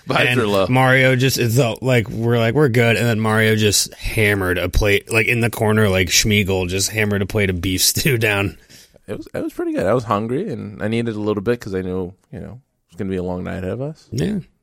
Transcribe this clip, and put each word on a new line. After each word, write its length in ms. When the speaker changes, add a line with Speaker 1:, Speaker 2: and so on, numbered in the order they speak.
Speaker 1:
Vibes 180
Speaker 2:
And 140
Speaker 1:
are 60
low. 220
Speaker 2:
Mario 460
just, 240
it's 200
all, 240
like, 260
we're 300
like, 160
"We're 160
good," 260
and 100
then 140
Mario 340
just 400
hammered 640
a 140
plate, 420
like, 140
in 140
the 100
corner, 400
like 180
Schmeagol, 600
just 220
hammered 320
a 40
plate 240
of 100
beef 220
<laughs> 0
stew 340
down. 400
Speaker 1:
It 120
was, 160
it 100
was 80
pretty 220
good. 120
I 80
was 100
hungry, 460
and 320
I 60
needed 260
a 60
little 220
bit 180
'cause 140
I 80
knew, 320
you 80
know, 200
it's 80
gonna 140
be 60
a 60
long 220
night 140
ahead 120
of 120
us. 280
Speaker 2:
Yeah, 280